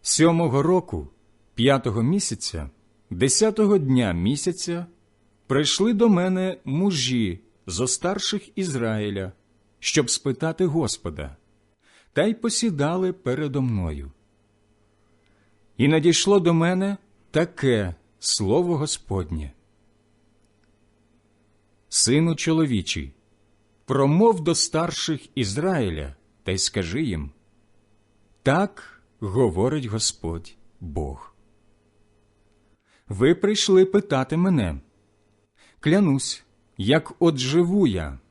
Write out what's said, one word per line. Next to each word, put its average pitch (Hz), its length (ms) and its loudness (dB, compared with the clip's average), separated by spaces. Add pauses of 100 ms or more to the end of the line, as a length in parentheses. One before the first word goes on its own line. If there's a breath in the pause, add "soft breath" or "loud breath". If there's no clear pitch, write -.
(160)
Сьомого 160 460 4
року, 165 460 -2 (460)
п'ятого 117 480 2
місяця, 113 680 -4 (400)
десятого 202 680 2
дня 127 340 2
місяця, 170 720 -4 (600)
прийшли 151 460 0
до 226 160 4
мене 185 560 0
мужі 127 760 -2 (260)
зо 92 200 -4
старших 196 720 -4
Ізраїля, 107 760 -4 (460)
щоб - 320 0
спитати 160 560 -2
Господа, 82 720 -4 (760 soft breath)
та 156 120 0
й 220 100 0
посідали 185 800 -2
передо 139 500 -4
мною. 82 500 -4 (1600)
І 135 120 4
надійшло 165 520 4
до 170 140 2
мене 185 420 0 (340)
таке 123 640 0 (240)
слово 156 580 0
Господнє: 85 760 -6 (2250)
Сину 156 460 2
чоловічий, 127 760 -2 (720)
промов 165 560 2
до 160 140 0
старших - 840 -4
Ізраїля 101 760 -2 (280)
та 95 100 -4
й 95 60 -2
скажи 98 440 -4
їм: 82 280 -6 (1120)
так 170 500 -2 (280)
говорить 117 640 0
Господь 87 720 -6 (240)
Бог. 71 540 -10 (1700)
Ви 120 260 2
прийшли 196 500 4
питати 190 520 0
мене. 131 440 0 (1000 soft breath)
Клянусь, 156 640 2 (340)
як 127 400 0
от 165 200 4
живу 170 480 2
я, 80 320 -4 (120)